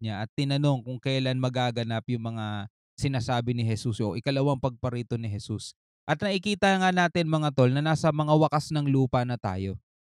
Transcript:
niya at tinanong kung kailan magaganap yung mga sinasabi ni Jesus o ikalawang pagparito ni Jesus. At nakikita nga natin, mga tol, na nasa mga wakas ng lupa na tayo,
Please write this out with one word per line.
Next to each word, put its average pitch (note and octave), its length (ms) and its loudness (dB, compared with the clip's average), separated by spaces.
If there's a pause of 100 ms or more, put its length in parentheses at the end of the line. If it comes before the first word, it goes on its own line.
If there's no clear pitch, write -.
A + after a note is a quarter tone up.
niya A2 240 -6
at - 80 -10
tinanong C#3 480 0
kung B2+ 160 -10
kailan C3 400 -2
magaganap A#2+ 720 -2
yung A2+ 240 -4
mga G#2 320 -6 (320)
sinasabi B2 560 -2
ni A#2+ 80 -2
Jesus A2+ 400 -2
o G2+ 160 -2
ikalawang C#3 400 0
pagparito A#2+ 640 -4
ni A2+ 80 -6
Jesus. G2+ 480 -8 (320)
At D#3 80 0
nakikita G3 640 2
nga F#3 80 4
natin, F3 400 2
mga D3+ 240 0
tol, B2+ 160 6
na C#3+ 160 0
nasa D#3+ 240 2
mga D3+ 240 2
wakas D#3 400 2
ng C#3+ 160 0
lupa C3 320 4
na B2 160 -2
tayo, F#2+ 400 -4 (280)